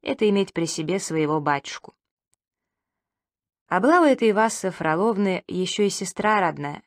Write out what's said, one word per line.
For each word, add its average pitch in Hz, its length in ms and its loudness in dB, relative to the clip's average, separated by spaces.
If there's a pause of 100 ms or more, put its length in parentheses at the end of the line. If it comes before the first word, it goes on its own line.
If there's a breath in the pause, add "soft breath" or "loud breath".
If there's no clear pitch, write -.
это 220 280 0
иметь 196 220 2
при 165 140 -2
себе 165 340 -4
своего 156 400 -2
батюшку". - 560 -6 (1700)
А 175 140 0
была 320 220 4
у - 20 6
этой 254 280 4
Васы 214 380 0
Фроловны 185 800 0
ещё 185 340 -2
и 202 80 2
сестра 208 500 -2
родная 147 460 -4